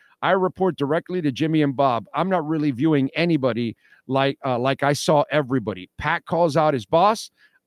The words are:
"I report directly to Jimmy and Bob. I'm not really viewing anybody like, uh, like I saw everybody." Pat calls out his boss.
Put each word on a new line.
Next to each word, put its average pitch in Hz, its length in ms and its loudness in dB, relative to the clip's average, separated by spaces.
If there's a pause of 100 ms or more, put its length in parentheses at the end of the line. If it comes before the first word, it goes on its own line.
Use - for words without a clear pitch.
(220)
"I 151 100 2
report 185 460 0
directly 170 440 -2
to 147 100 0
Jimmy 156 300 0
and 143 140 0
Bob. 120 380 0
I'm 170 160 -2
not 175 160 0
really 151 260 0
viewing 135 440 2
anybody 131 600 0 (300)
like, 135 380 0
uh, 127 140 -2
like 135 240 -2
I 143 80 2
saw 143 400 2
everybody." 117 640 -2
Pat 156 280 -4
calls 165 320 0
out 156 160 2
his 117 120 -4
boss. 196 460 2 (360)